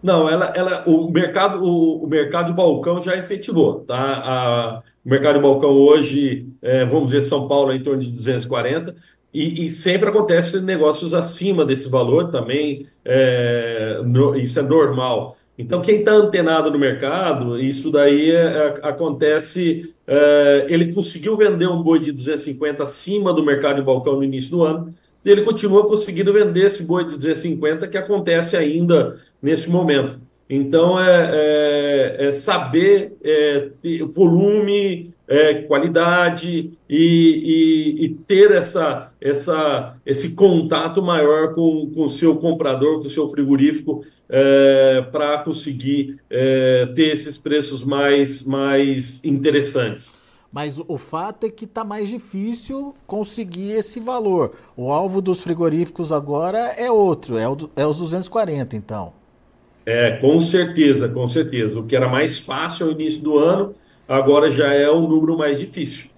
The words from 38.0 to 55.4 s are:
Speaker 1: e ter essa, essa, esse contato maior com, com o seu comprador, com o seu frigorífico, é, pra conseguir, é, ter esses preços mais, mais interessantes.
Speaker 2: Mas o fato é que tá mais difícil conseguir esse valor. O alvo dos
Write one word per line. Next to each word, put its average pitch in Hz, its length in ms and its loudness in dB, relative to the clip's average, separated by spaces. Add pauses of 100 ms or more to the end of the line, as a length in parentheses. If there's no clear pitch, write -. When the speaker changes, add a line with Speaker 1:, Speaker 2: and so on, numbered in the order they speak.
Speaker 1:
e 151 40 0 (200)
ter 202 240 6
essa, 170 580 -2 (100)
essa, 143 760 -2 (100)
esse 151 300 -4
contato 165 680 2
maior 156 500 2
com, 160 400 0
com 160 120 -2
o 143 40 -2
seu 156 280 2
comprador, 151 640 -2
com 139 60 -12
o 139 40 -10
seu 147 180 -4
frigorífico, 143 760 0 (240)
é, 135 840 4
pra 147 280 -2
conseguir, 139 840 -6 (100)
é, 131 640 2
ter 156 140 2
esses 151 280 -6
preços 143 460 -4
mais, 139 600 0
mais 135 800 -2
interessantes. 135 960 -2 (300)
Speaker 2:
Mas 143 260 -10
o 165 180 -10
fato 196 480 -10
é 226 60 -4
que 226 160 -18
tá 226 160 -10
mais 208 260 -8
difícil 233 840 -10 (100)
conseguir 202 680 -10
esse 220 260 -6
valor. 220 540 -2 (240)
O 127 160 -6
alvo 185 280 -2
dos 180 220 -4